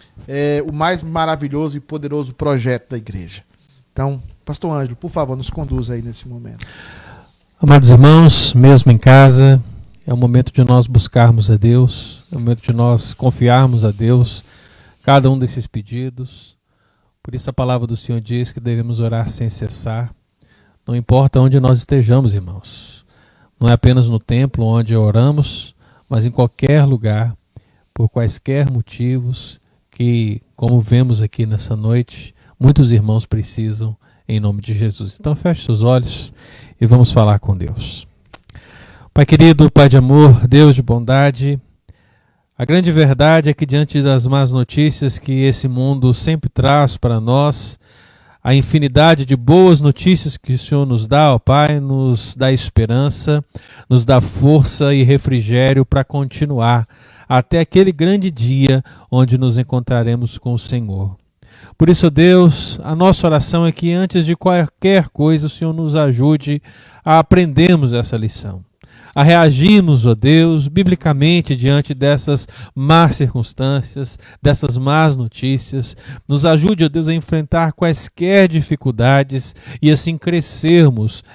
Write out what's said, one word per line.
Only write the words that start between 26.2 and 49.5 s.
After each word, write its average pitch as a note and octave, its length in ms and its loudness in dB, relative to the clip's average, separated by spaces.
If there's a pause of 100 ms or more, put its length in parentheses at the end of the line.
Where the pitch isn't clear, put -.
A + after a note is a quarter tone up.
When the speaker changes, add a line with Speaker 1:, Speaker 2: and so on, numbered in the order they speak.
Speaker 2:
em A#2+ 60 -4
qualquer C3+ 540 0
lugar, A2 500 -4 (580)
por A2+ 140 -4
quaisquer C3+ 640 -4
motivos B2 880 -8 (320)
que, A#2 500 -4 (140)
como A#2+ 240 0
vemos A#2+ 420 0
aqui A2 240 -4
nessa A2 300 -6
noite, A2+ 580 -6 (240)
muitos C3+ 360 2
irmãos A2 320 0
precisam, A2 720 -8 (300)
em A2 120 -4
nome G2+ 220 -4
de A2 120 -6
Jesus. G#2 460 -6
Então D3+ 160 -4
feche E3+ 300 -4
seus G#2+ 160 -2
olhos B2 500 -2 (480)
e B2 60 -2
vamos A#2+ 260 4
falar G#2 280 2
com F#2+ 180 -6
Deus. - 500 -12 (1080)
Pai D3 120 4
querido, D#3 440 6
Pai C#3+ 200 6
de B2+ 80 4
amor, C3 500 6
Deus C#3+ 260 6
de B2+ 80 -2
bondade, C3 760 -2 (1000)
a C3 60 -6
grande E3+ 300 0
verdade D3+ 560 2
é D3 40 2
que D3+ 120 -6
diante C#3+ 360 -2
das C3+ 240 0
más C3+ 280 0
notícias C3+ 640 -2
que C3+ 140 -8 (100)
esse C3+ 240 0
mundo B2+ 460 -2
sempre D#3+ 360 -6
traz C#3 460 0
para A#2 240 -4
nós, C3 580 -4 (640)
a C3 140 0
infinidade C#3+ 720 2
de C3+ 100 -2
boas D#3+ 460 4